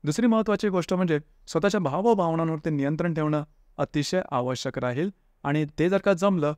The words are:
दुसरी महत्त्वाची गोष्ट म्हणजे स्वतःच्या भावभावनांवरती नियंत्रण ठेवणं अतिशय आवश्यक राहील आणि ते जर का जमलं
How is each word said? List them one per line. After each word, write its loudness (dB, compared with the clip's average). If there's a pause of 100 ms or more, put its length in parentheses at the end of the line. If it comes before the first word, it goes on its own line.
दुसरी 0
महत्त्वाची 2
गोष्ट 0
म्हणजे 2 (300)
स्वतःच्या 2
भावभावनांवरती 0
नियंत्रण -2
ठेवणं 0 (320)
अतिशय -2
आवश्यक -4
राहील -4 (340)
आणि 0 (120)
ते 2
जर 2
का 2
जमलं 2